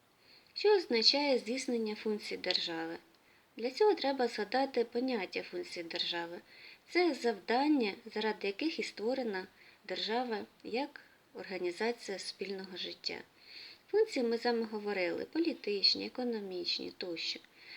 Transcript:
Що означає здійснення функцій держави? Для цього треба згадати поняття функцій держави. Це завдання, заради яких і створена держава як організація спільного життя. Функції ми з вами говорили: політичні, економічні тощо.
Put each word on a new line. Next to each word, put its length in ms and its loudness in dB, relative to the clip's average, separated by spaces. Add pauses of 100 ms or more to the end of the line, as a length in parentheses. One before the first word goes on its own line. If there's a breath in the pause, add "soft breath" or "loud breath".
(540 soft breath)
Що 220 6
означає 640 4
здійснення 560 -2
функцій 420 -4
держави? 600 -2 (600 soft breath)
Для 140 -2
цього 240 6
треба 340 0
згадати 560 2
поняття 580 -2
функцій 400 -8
держави. 580 -4 (480 loud breath)
Це 260 4
завдання, 800 2 (220)
заради 320 -2
яких 320 -2
і 40 -2
створена 640 -2 (420 loud breath)
держава 500 -2 (240)
як 380 -4 (340)
організація 840 -4
спільного 580 -8
життя. 420 -8 (720 loud breath)
Функції 340 4
ми 140 2
з 60 -6
вами 200 2
говорили: 600 -2
політичні, 840 0
економічні 920 -4
тощо. 420 -4 (360 loud breath)